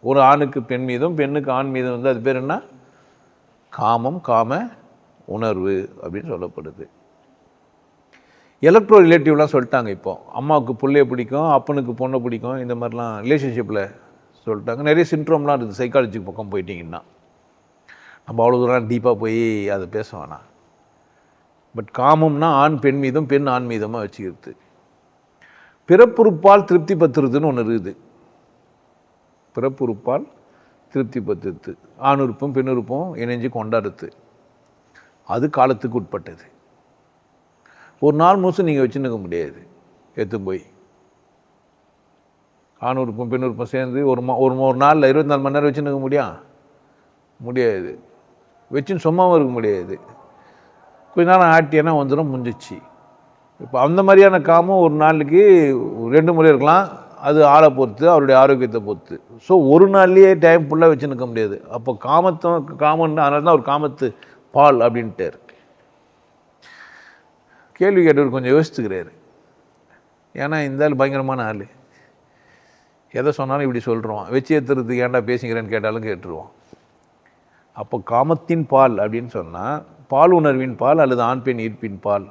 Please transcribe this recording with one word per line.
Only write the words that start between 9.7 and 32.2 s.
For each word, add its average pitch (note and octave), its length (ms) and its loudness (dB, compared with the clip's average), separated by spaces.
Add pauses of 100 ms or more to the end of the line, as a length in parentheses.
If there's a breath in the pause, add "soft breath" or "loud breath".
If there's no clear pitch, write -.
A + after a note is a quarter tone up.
இப்போ. F#2+ 340 -10 (120)
அம்மாவுக்கு C3+ 540 -2
புள்ளைய C#3+ 160 4
பிடிக்கும், B2+ 460 -4
அப்பனுக்கு C3+ 420 -2
பொண்ணை B2+ 280 -6
பிடிக்கும், A#2+ 380 -8
இந்த B2 180 -8
மாதிரிலாம் A#2 500 -10
ரிலேஷன்ஷிப்பில் A#2+ 680 -4 (500)
சொல்லிட்டாங்க. A2+ 360 -8
நிறைய D3+ 240 2 (100)
சிண்ட்ரோம்லாம் D3 440 -2
இருக்குது A2 180 -8
சைக்காலஜி A#2+ 460 -2
பக்கம் G2 280 -14
போயிட்டீங்கன்னா. E2+ 500 -10 (1200 soft breath)
நம்ம A2+ 220 -2
அவ்வளோ B2 40 4
தூரம் B2 380 0
டீப்பாக A#2+ 260 0
போய் A2 540 -4
அதை G2 160 -6
பேச G#2 320 -10
வேணாம். D2+ 340 -20 (1300)
But G#2+ 80 -10 (120)
காமம்னா D3+ 460 2
ஆண் D3 360 0
பெண் C#3 200 -2
மீதும், C#3 260 -4
பெண் C#3 220 0
ஆண் B2 220 -4
மீதுமா G#2+ 400 -8
வச்சுக்கிறது. - 460 -16 (1300 soft breath)
பிறப்புறுப்பால் G3+ 760 6
திருப்தி F3+ 320 0
பத்துறதுன்னு D3 560 0
ஒண்ணு A#2+ 100 -4
இருக்குது. G#2+ 360 -6 (1600)
பிறப்புறுப்பால் B2+ 720 -6 (640 soft breath)
திருப்தி B2+ 280 -6
பத்துறது. F2+ 560 -10 (220)
ஆண் C#3 220 -2
உறுப்பும் C3+ 320 -6